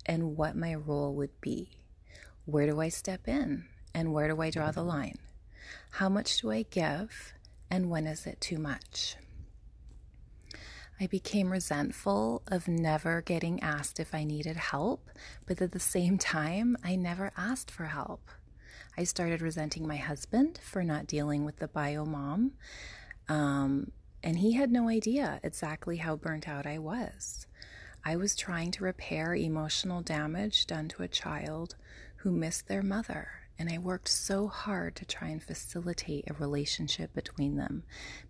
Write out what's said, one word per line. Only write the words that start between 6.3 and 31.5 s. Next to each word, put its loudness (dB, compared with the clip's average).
do 0
I 2
give 0
and 2
when 0
is -4
it -8
too -2
much? -4
I 2
became 2
resentful 2
of 2
never 4
getting 0
asked -2
if -4
I 0
needed -2
help, 0
but 0
at 2
the -2
same 6
time, 2
I 0
never 0
asked -2
for -6
help. -6
I 2
started 0
resenting -2
my -2
husband 4
for -2
not 2
dealing 2
with -4
the -4
bio 0
mom, 2
um, 2
and 2
he 8
had 4
no 6
idea 2
exactly -2
how 0
burnt -4
out -4
I -4
was. -6
I 2
was 4
trying -2
to -2
repair 0
emotional 2
damage 2
done -2
to -6
a -4
child -4